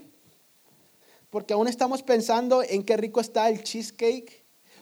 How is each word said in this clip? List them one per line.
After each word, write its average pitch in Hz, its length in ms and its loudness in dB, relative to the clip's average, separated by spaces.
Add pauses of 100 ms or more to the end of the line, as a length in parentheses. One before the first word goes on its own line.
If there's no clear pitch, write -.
(1300)
Porque 208 220 -4
aún 214 160 2
estamos 254 340 -2
pensando 240 600 2
en 196 200 -2
qué 214 140 2
rico 220 240 -2
está 226 280 0
el 220 140 0
cheesecake, 233 840 -4 (380)